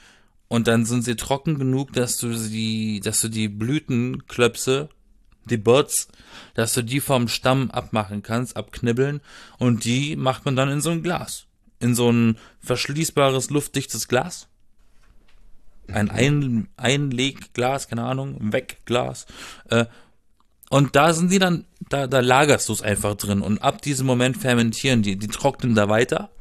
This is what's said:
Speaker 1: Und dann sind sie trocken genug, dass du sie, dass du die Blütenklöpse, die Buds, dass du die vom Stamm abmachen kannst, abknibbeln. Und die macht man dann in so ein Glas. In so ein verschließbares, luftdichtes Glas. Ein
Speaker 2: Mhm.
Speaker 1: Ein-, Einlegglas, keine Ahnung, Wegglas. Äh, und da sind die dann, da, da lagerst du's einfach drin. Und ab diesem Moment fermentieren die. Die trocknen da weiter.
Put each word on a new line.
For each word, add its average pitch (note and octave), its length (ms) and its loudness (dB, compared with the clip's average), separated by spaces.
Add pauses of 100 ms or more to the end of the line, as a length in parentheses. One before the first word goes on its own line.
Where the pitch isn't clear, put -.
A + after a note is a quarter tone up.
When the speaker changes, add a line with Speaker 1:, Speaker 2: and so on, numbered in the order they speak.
(480)
Speaker 1:
Und A#2 200 0
dann A#2 180 4
sind A#2+ 180 -2
sie A#2 140 -2
trocken C#3 420 -2
genug, C3+ 340 -2
dass B2 240 -2
du A#2 160 -4
sie, A2 720 -4
dass A2 180 -2
du A2+ 60 -2
die A2 220 -2
Blütenklöpse, B2+ 1400 -2 (580)
die A#2+ 120 -2
Buds, A#2+ 500 2 (460)
dass A2+ 200 -2
du B2+ 100 -2
die B2+ 180 -2
vom A#2+ 260 2
Stamm C3 440 0
abmachen G#2 520 -4
kannst, B2 320 -6
abknibbeln. B2 640 -2 (380)
Und A#2+ 260 2
die C3+ 320 0
macht C3 300 -2
man C#3 100 0
dann C3+ 140 2
in C#3+ 120 -2
so D3 80 -2
ein E3 140 -4
Glas. D#3 420 -6 (340)
In A#2+ 140 2
so A#2+ 160 4
ein A#2 280 4 (240)
verschließbares, C#3 880 0
luftdichtes C#3 580 -4
Glas. C3+ 400 -2 (1400)
Ein G#2 160 0
Speaker 2:
Mhm. G2+ 60 -2
Speaker 1:
Ein-, B2+ 560 0 (100)
Einlegglas, C3 1120 -2
keine A#2 140 -4
Ahnung, C3+ 340 -6 (160)
Wegglas. - 720 -4 (440)
Äh, A#2 160 4 (840)
und C3+ 260 4
da D#3 180 6
sind F3 180 2
die G3 80 4
dann, F3+ 260 0 (240)
da, C#3 180 -2
da C3 140 2
lagerst B2+ 480 4
du's G#2+ 120 -2
einfach G#2 340 0
drin. G2+ 260 0
Und G#2 200 -2
ab - 200 -2
diesem C3+ 260 -2
Moment B2+ 300 2
fermentieren A#2+ 640 2
die. G2+ 160 0
Die G#2+ 100 -6
trocknen B2 480 0
da G#2 140 4
weiter. C3 400 0 (120)